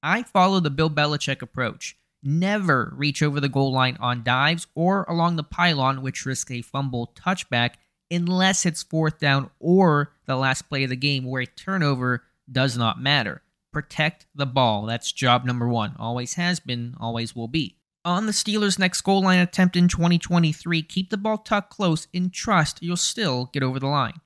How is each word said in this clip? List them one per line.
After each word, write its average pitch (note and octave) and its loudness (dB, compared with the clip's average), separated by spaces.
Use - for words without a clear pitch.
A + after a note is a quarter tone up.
I F#3+ -2
follow F#3+ 2
the D#3 0
Bill D#3 0
Belichick D3 -2
approach. - -6
Never E3 0
reach C#3+ -2
over D3 0
the C#3 0
goal C3+ 2
line B2+ 2
on B2 -2
dives C#3 0
or F#3 0
along E3+ 2
the D#3 -2
pylon, C#3 0
which C3 -8
risk C3 -6
a B2 -8
fumble B2+ -4
touchback, A#2+ -2
unless F#3 2
it's E3 -2
fourth D#3 -2
down C#3 0
or E3 4
the C3 -2
last C3 -2
play C3+ -2
of B2+ -4
the C3 -4
game C3+ -2
where B2+ -4
a B2 -4
turnover C3+ -2
does B2+ 0
not A#2 0
matter. C3 -2
Protect D#3 -4
the C#3+ -4
ball. A#2+ 0
That's A#2 -4
job B2 2
number B2 -2
one. A2+ -2
Always A#2+ -6
has F3 -2
been, A#2+ -8
always A#2 -6
will A#2 -8
be. C#3 -4
On F3+ 2
the G#3+ -2
Steelers' G#3 0
next F#3 0
goal G3 4
line F#3 6
attempt F3+ 2
in F3 6
twenty E3+ 2
twenty-three, E3 0
keep F#3+ -6
the G#3+ -4
ball G#3+ -2
tucked G#3 -2
close E3+ 0
and F3+ -2
trust F3 0
you'll F3 -4
still C3+ -2
get C3+ -2
over C3 -2
the C3+ -4
line. C#3 -2